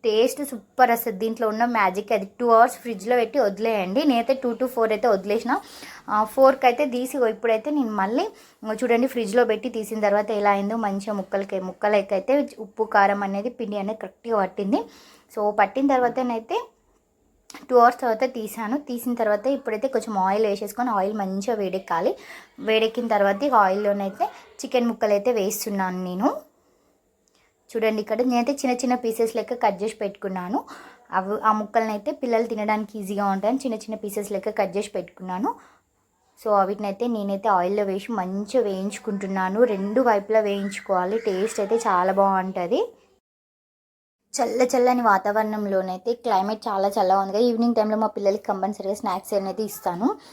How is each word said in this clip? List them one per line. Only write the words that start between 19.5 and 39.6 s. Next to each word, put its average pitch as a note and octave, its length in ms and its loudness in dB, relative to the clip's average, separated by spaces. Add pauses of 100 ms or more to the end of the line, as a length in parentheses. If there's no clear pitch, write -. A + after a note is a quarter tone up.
కొంచెం A3+ 300 -2
ఆయిల్ G3 280 2
వేసేసుకొని, G#3 440 -4
ఆయిల్ G3+ 240 0
మంచిగా G3 420 -2
వేడెక్కాలి. F#3+ 600 -2 (440)
వేడెక్కిన A3 480 0
తర్వాత G3+ 360 2
ఇక C#4 100 0
ఆయిల్లోనైతే G3+ 720 2 (260)
చికెన్ B3 360 -2
ముక్కలు A3+ 240 0
అయితే G3+ 200 2
వేస్తున్నాను G3 720 -2
నేను. G#3+ 500 -4 (1160)
చూడండి, A3 320 0
ఇక్కడ A3 200 -2
నేనైతే B3 300 2
చిన్న C4 240 -2
చిన్న B3 200 0
పీసెస్ A3+ 400 -2
లెక్క A3+ 180 -4
కట్ G3+ 300 -2
చేసి A3 120 -4
పెట్టుకున్నాను. G3 680 -6 (480)
అవి, F#3+ 300 -2
ఆ A3 100 4
ముక్కలను A3 380 0
అయితే G#3 220 -6
పిల్లలు A#3 320 0
తినడానికి G#3+ 560 -4
ఈజీగా G3+ 260 -4
ఉంటాయని G3 320 0
చిన్న A#3 200 -4
చిన్న A3 180 -10
పీసెస్ G#3 360 -6
లెక్క G3 180 -4
కట్ G3 280 -2
చేసి G3+ 120 -4
పెట్టుకున్నాను. F#3 680 -6 (840)
So, G3+ 260 4
వీటినైతే G3+ 420 -4
నేనైతే G3+ 420 -2
ఆయిల్లో G3 340 2
వేసి G3 280 -4
మంచిగా G3+ 520 -2
వేయించుకుంటున్నాను. G3 1000 -2